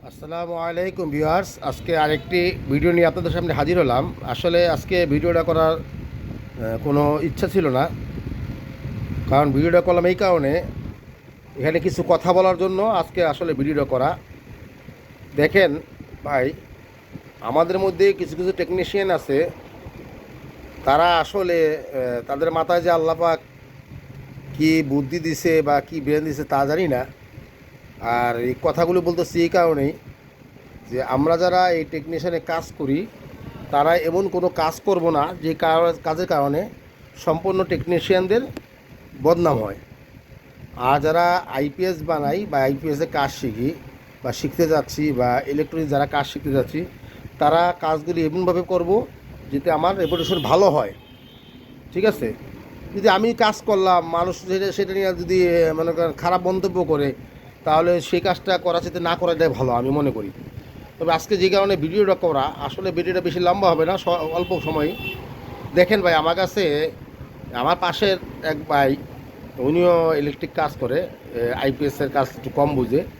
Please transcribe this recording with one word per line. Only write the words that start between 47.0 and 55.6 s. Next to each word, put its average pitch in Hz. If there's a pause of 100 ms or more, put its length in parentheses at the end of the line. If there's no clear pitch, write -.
তারা 170
কাজগুলি 160
এমনভাবে 180
করব 185 (460)
যাতে 139
আমার 165
রেপুটেশন 175
ভালো 165
হয়। 120 (1000)
ঠিক 185
আছে? 220 (640)
যদি 202
আমি 214
কাজ 214
করলাম, 190
মানুষ 170 (140)
সেটা, 190
সেটা 190
নিয়ে 190
যদি, 180
এ, 170